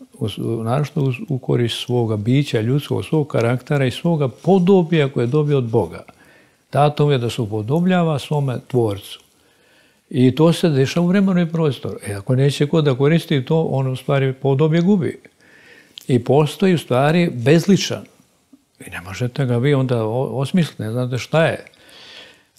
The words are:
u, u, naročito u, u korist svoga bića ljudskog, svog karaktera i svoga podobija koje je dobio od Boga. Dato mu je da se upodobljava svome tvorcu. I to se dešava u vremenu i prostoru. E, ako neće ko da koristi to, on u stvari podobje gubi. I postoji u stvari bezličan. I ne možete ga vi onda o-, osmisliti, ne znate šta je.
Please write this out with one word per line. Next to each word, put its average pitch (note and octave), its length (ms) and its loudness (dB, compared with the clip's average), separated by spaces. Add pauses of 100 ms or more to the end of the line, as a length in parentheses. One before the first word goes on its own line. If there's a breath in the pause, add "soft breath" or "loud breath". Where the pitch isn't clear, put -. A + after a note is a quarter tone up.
(180)
u, A2+ 100 -4 (100)
u, A#2 260 -6
naročito C#3 360 -2
u, C3+ 120 0 (160)
u C3 100 -4
korist A#2+ 420 -2
svoga A#2 360 -2
bića B2 440 0
ljudskog, A#2 440 -2
svog D3+ 240 -2
karaktera B2+ 580 -2
i B2 40 -2
svoga D3+ 380 -2
podobija F3 800 2
koje C3+ 160 -2
je A#2+ 80 -2
dobio D3 260 2
od B2+ 60 0
Boga. G2+ 400 -2 (680 soft breath)
Dato D3 340 2
mu D3 60 2
je C3+ 60 2
da A#2 120 -2
se B2+ 120 -4
upodobljava D#3 760 0
svome C3+ 400 -4 (100)
tvorcu. A2 560 -2 (840 soft breath)
I B2+ 240 2
to E3 180 4
se E3+ 160 0
dešava C#3 360 0
u F3 40 2
vremenu F#3+ 320 2
i E3 120 -2
prostoru. C#3 540 -4
E, G2+ 80 -6
ako G2+ 200 -4
neće C#3 320 2
ko D#3+ 160 2
da C#3+ 120 2
koristi D3 500 0
to, D#3+ 180 0
on C3+ 260 -2
u C3 80 -6
stvari C3+ 360 0
podobje D3+ 480 2
gubi. F3+ 400 0 (880 loud breath)
I B2 160 2
postoji D#3 500 2
u D3+ 40 2
stvari D3+ 540 0
bezličan. C3+ 720 2 (840)
I - 40 -18
ne F2+ 100 -14
možete A#2+ 460 -6
ga A#2+ 100 0
vi C#3 180 2
onda B2 300 0
o-, A#2+ 280 -2
osmisliti, C#3 500 -2
ne G#2+ 80 -6
znate B2 280 -4
šta D#3 280 0
je. A2 180 -4 (960 loud breath)